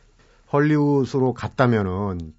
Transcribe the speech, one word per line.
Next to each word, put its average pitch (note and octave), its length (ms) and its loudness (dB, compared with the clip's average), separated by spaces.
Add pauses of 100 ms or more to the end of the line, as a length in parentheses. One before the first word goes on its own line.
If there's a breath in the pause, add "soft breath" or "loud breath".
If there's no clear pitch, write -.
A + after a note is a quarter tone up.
(520 loud breath)
헐리우드로 C#3+ 800 2
갔다면은 G2 1080 -2